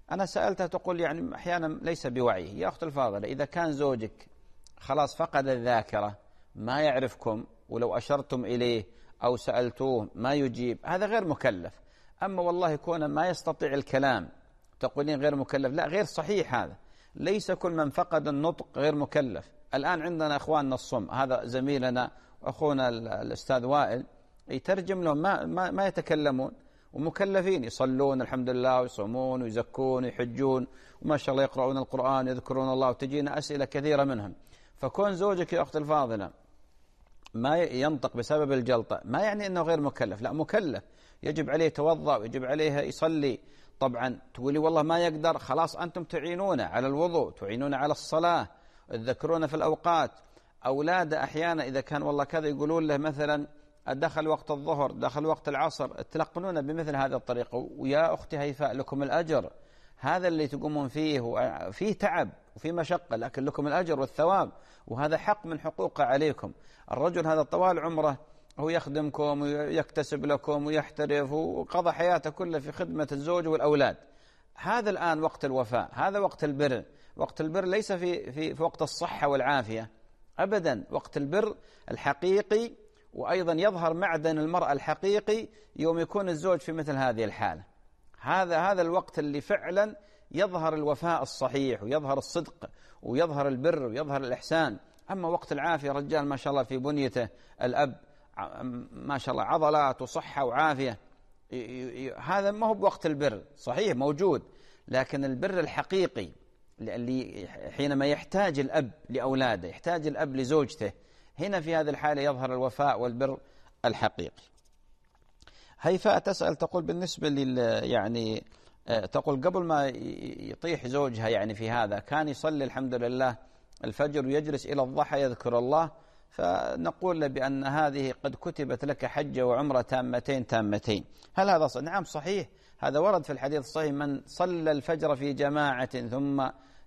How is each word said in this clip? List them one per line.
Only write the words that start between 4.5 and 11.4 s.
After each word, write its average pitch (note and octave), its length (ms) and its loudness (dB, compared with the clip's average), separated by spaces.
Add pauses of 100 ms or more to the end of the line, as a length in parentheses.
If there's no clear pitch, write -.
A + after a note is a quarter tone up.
خلاص C#3+ 380 0
فقد D3+ 300 0
الذاكرة، A#2 680 0 (380)
ما A#2+ 260 -2
يعرفكم، B2+ 640 0 (240)
ولو A2+ 280 0
أشرتم C3 480 -2
إليه A#2+ 400 0 (380)
أو B2 120 2
سألتوه A#2+ 800 0
ما B2 180 0
يجيب، B2 520 0
هذا F#3 200 0
غير G#3 220 0
مكلف. G#2 460 -2 (500)